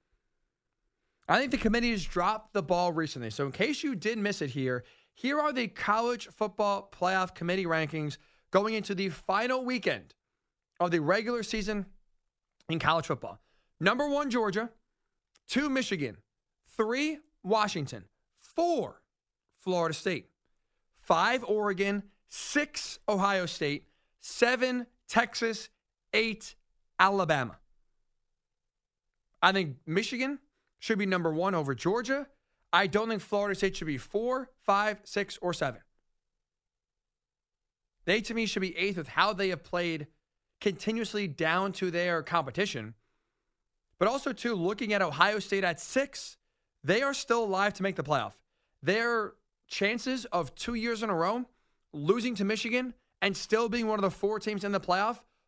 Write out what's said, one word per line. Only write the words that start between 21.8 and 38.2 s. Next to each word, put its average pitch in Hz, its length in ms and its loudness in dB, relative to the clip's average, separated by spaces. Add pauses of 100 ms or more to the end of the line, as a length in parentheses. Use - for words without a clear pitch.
Six, - 760 -4
Ohio 196 380 2
State. 147 440 -4 (320)
Seven, 247 680 0 (200)
Texas. 226 640 -2 (460)
Eight, 220 400 -2 (440)
Alabama. 160 600 4 (1800)
I 180 100 6
think 170 320 -2
Michigan 233 540 -2 (400)
should 220 200 0
be 208 60 0
number 180 260 2
one 180 240 0
over 143 200 0
Georgia. 240 520 -2 (460)
I 190 140 6
don't 208 220 2
think 220 120 -2
Florida 202 360 -2
State 190 200 0
should 160 120 -4
be 139 100 -2
four, 240 500 -2 (140)
five, 208 400 2
six, - 400 -4
or 180 100 0
seven. 135 280 -4 (2250)
They, 202 160 4